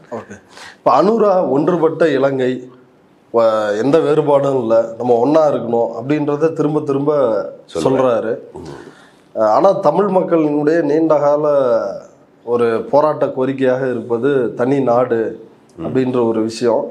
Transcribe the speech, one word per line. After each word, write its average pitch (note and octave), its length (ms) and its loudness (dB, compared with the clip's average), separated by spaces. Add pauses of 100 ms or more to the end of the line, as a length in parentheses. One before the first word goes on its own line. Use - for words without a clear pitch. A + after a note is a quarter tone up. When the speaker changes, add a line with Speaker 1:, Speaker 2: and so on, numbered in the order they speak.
(100)
Speaker 1:
ஓகே. - 240 -14 (420)
இப்ப C3+ 260 2
அனுரா G3+ 460 2
ஒன்றுபட்ட D#3+ 600 0
இலங்கை, C3 600 -2 (640)
வ-, A2 440 2
எந்த C#3 200 2
வேறுபாடும் C#3+ 640 2
இல்ல, A2+ 380 0
நம்ம B2 160 2
ஒண்ணா D3 320 4
இருக்கணும் A#2 440 0
அப்படின்றத D3 640 -2
திரும்ப D3+ 280 -2
திரும்ப C#3+ 320 -2 (560)
Speaker 2:
சொல்றாரு. - 180 -4
Speaker 1:
சொல்றாரு. B2 480 0 (180)
Speaker 2:
ம். D#2+ 160 -16 (640)
Speaker 1:
அஹ், G#2+ 160 2
ஆனா D#3 220 4
தமிழ் D#3+ 340 0
மக்களினுடைய D#3+ 760 0
நீண்டகால D3 640 2 (1000)
ஒரு A#2 460 -2
போராட்ட D3 360 2
கோரிக்கையாக C3 640 -2
இருப்பது A#2+ 640 -2
தனி C3+ 260 0
நாடு A#2+ 640 0 (320)
Speaker 2:
ம். - 100 -10
Speaker 1:
அப்படின்ற B2 420 0
ஒரு A2+ 140 0
விஷயம். A2+ 480 -2